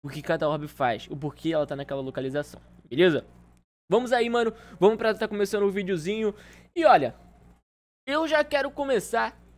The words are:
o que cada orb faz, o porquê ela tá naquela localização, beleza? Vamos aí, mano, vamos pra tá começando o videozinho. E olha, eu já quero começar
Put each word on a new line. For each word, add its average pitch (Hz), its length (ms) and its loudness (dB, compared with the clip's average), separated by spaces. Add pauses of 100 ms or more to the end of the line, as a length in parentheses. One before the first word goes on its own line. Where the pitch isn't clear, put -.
o 143 40 -10
que 143 140 -12
cada 160 260 -2
orb 147 200 -4
faz, 120 420 -2
o - 60 -8
porquê 151 360 -6
ela 151 140 0
tá 143 80 -8
naquela 139 280 -8
localização, 135 580 -6 (280)
beleza? 151 360 4 (640)
Vamos 233 220 2
aí, 240 160 2
mano, 233 240 0 (260)
vamos 214 200 4
pra 220 160 0
tá 220 120 -4
começando 208 380 -2
o 202 60 2
videozinho. 196 640 -4 (420)
E 339 80 0
olha, 160 300 6 (920)
eu 302 220 0
já 302 160 2
quero 285 260 -2
começar 233 680 -2 (200)